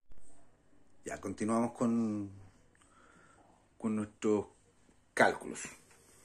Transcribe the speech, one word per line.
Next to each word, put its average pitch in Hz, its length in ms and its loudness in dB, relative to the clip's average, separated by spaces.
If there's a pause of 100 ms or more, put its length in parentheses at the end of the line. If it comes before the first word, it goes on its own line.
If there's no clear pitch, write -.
(1040)
Ya, - 160 -10
continuamos 113 520 0
con, 110 580 0 (1500)
con 110 180 -2
nuestros 107 520 0 (640)
cálculos. - 480 4 (640)